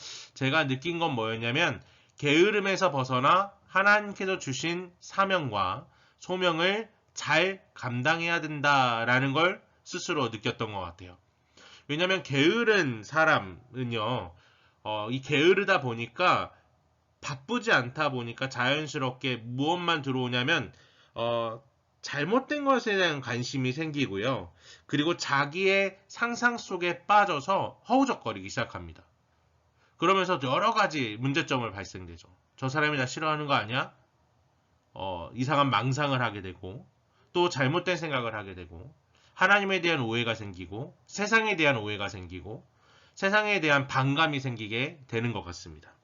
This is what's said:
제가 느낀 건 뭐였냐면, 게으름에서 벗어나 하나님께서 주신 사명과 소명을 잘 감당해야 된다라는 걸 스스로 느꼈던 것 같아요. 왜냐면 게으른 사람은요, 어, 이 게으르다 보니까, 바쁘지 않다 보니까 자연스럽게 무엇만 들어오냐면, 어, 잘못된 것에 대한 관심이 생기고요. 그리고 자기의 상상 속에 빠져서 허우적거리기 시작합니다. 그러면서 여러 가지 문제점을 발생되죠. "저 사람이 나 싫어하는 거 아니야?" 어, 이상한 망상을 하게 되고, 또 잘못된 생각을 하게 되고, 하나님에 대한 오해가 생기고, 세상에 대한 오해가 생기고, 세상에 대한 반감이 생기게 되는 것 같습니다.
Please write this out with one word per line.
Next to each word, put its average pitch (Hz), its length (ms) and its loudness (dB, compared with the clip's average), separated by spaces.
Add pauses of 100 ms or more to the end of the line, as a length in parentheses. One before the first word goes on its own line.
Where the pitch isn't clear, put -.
(340)
제가 143 320 2
느낀 135 320 -2
건 160 160 0
뭐였냐면, 117 680 0 (360)
게으름에서 190 720 4
벗어나 139 640 2 (160)
하나님께서 202 720 2
주신 175 640 -4
사명과 127 880 0 (320)
소명을 185 720 0 (240)
잘 180 480 0 (100)
감당해야 156 680 -2
된다라는 135 920 2
걸 165 300 2 (220)
스스로 156 440 -2
느꼈던 110 440 -4
것 101 80 -6
같아요. 87 360 -12 (760)
왜냐면 180 300 0
게으른 160 840 2
사람은요, 117 1300 0 (500)
어, 107 280 -4
이 131 100 -4
게으르다 180 640 4
보니까, 117 680 0 (680)
바쁘지 214 500 -4
않다 143 380 2
보니까 123 400 -4
자연스럽게 131 960 -2
무엇만 160 560 0
들어오냐면, 127 720 0 (420)
어, 117 480 -2 (380)
잘못된 247 640 -2
것에 240 320 2
대한 165 240 2
관심이 127 520 -4
생기고요. 123 800 -4 (360)
그리고 156 320 0
자기의 190 800 0 (100)
상상 240 480 -2
속에 175 480 -4
빠져서 185 840 2
허우적거리기 117 580 0
시작합니다. 87 540 -8 (960)
그러면서 180 460 2
여러 175 280 2
가지 151 480 0
문제점을 139 520 0
발생되죠. 92 540 -12 (300)
"저 131 140 -4
사람이 151 260 0
나 131 80 0
싫어하는 151 420 -2
거 139 60 0
아니야?" 120 400 -2 (1000)
어, 90 400 -8
이상한 139 340 2
망상을 131 540 2
하게 104 180 -2
되고, 92 480 -12 (460)
또 175 160 4
잘못된 170 480 0
생각을 131 360 -4
하게 98 200 -10
되고, 87 400 -16 (400)
하나님에 196 460 4
대한 165 200 2
오해가 113 340 0
생기고, 101 600 -10 (120)
세상에 214 500 0
대한 147 220 4
오해가 104 320 -4
생기고, 92 560 -14 (480)
세상에 208 460 2
대한 143 260 4
반감이 139 540 2
생기게 123 680 -6
되는 117 240 -2
것 98 100 -6
같습니다. 85 480 -16 (140)